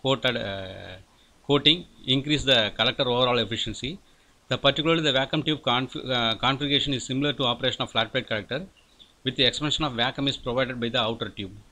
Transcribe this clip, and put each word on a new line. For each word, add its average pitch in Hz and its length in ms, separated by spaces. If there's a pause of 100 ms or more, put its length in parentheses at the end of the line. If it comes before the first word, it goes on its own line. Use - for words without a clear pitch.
coated, 127 340
uh, 95 600 (500)
coating 147 400 (200)
increase 139 380
the 117 320
collector 123 320
overall 123 300
efficiency. 113 600 (500)
The 127 100
particularly 160 440
the 147 100
vacuum 135 320
tube 151 180
conf-, 123 340
uh, 117 380
configuration 135 580
is 127 120
similar 139 300
to 135 100
operation 120 380
of 117 80
flat 113 220
plate 123 140
collector, 120 400 (580)
with 135 120
the 139 80
expansion 147 400
of 139 100
vacuum 131 340
is 131 80
provided 127 420
by 117 120
the 123 100
outer 113 300
tube. 95 220 (200)